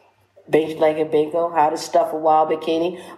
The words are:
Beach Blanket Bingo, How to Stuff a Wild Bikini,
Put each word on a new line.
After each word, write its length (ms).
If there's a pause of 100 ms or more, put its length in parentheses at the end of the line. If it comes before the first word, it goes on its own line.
(500)
Beach 280
Blanket 320
Bingo, 420
How 180
to 80
Stuff 340
a 60
Wild 320
Bikini, 520 (160)